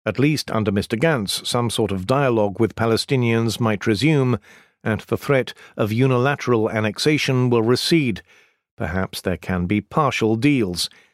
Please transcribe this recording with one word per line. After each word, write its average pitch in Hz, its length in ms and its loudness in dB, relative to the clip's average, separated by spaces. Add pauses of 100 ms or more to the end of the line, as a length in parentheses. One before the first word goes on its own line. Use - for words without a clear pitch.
At 107 120 -2
least 143 320 0
under 107 220 0
Mister 101 240 -2
Gantz, 117 500 -2
some 120 240 0
sort 104 220 -2
of 95 160 -6
dialogue 120 500 2
with 110 160 0
Palestinians 113 840 0
might 110 260 -2
resume, 127 540 2 (420)
and 107 200 -2
the - 160 -6
threat 131 360 -2 (220)
of 107 160 0
unilateral 123 800 2
annexation 123 800 0
will 117 140 2
recede. 123 580 2 (560)
Perhaps 92 420 -4
there 90 180 -2
can 90 280 -4
be 104 160 0
partial 113 560 0
deals. 113 520 0 (240)